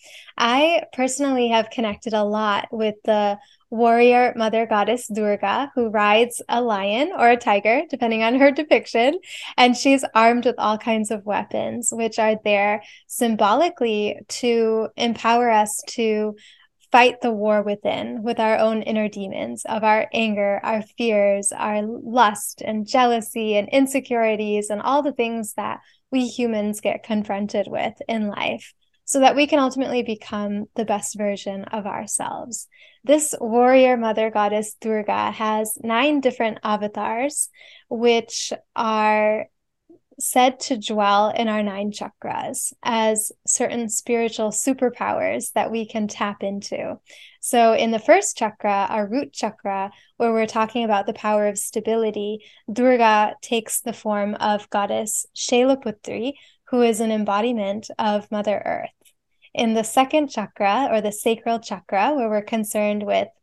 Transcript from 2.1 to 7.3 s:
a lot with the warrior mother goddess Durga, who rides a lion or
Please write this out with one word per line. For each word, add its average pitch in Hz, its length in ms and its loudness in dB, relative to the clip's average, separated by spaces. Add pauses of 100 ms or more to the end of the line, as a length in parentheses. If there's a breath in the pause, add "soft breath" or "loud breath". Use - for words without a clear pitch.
a 214 100 2
lot 208 480 -2
with 214 320 -2
the 208 360 0 (320 soft breath)
warrior 240 640 6
mother 226 320 0
goddess 220 400 0
Durga, 208 680 -2
who 233 160 0
rides 214 580 2
a 240 140 0
lion 226 560 0
or 240 140 6